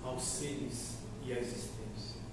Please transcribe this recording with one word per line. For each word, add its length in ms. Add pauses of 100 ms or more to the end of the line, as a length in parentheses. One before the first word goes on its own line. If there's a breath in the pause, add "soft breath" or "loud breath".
aos 200
seres 720 (280)
e 80
à 60
existência. 800 (140)